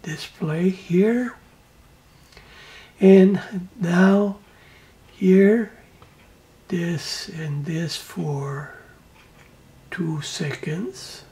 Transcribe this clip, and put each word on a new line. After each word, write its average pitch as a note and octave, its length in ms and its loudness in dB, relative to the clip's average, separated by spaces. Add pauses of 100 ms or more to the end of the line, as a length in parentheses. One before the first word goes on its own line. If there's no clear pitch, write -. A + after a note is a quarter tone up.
display D#3+ 640 -6
here, G#3 680 0 (1600)
and F#3+ 680 6 (120)
now G3 560 2 (760)
here G3 600 4 (960)
this E3+ 600 -6
and D3 360 -8
this D#3+ 320 -6
for C#3+ 800 -10 (1120)
two D#3+ 300 -6
seconds. E3 1120 -10